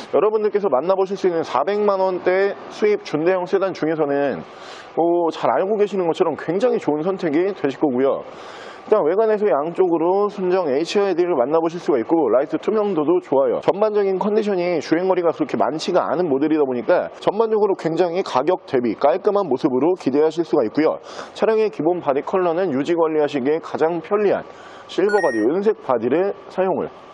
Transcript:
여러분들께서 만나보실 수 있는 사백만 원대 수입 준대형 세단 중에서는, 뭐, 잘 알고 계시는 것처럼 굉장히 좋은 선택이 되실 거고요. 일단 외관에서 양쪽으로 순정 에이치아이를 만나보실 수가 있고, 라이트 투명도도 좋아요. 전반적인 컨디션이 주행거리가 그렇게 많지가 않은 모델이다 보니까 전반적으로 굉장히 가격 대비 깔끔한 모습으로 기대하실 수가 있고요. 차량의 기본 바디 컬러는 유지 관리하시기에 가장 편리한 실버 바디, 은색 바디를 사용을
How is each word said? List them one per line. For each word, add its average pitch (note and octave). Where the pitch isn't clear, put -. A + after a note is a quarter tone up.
여러분들께서 G3+
만나보실 F#3
수 F#3+
있는 E3
사백만 G3
원대 F#3+
수입 G#3
준대형 F3+
세단 F#3
중에서는, C#3+
뭐, E3+
잘 D3
알고 F#3+
계시는 G3+
것처럼 D#3
굉장히 A3
좋은 D3+
선택이 F#3
되실 C#3
거고요. C3
일단 G#3+
외관에서 G#3
양쪽으로 E3+
순정 F#3
에이치아이를 F3
만나보실 D#3+
수가 D3
있고, D3+
라이트 C3+
투명도도 F3+
좋아요. B2
전반적인 G3
컨디션이 F#3+
주행거리가 F3
그렇게 -
많지가 C3
않은 E3+
모델이다 D3
보니까 B2
전반적으로 G#3
굉장히 E3+
가격 D3+
대비 B2
깔끔한 G3
모습으로 C#3+
기대하실 D#3
수가 D#3
있고요. B2+
차량의 A3
기본 E3
바디 C#3+
컬러는 F3+
유지 C#3+
관리하시기에 D3+
가장 D#3+
편리한 G3
실버 G3+
바디, D#3+
은색 F#3+
바디를 C#3
사용을 E3+